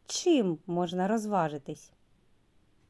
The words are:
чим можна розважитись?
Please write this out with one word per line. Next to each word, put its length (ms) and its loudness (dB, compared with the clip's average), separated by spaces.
чим 600 2
можна 420 -2
розважитись? 840 -2